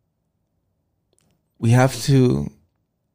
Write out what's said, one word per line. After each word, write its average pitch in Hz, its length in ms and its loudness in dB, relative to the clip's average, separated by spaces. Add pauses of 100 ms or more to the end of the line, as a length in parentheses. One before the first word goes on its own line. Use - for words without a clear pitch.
(1600)
we 113 120 -2
have 127 340 0
to 127 460 0 (640)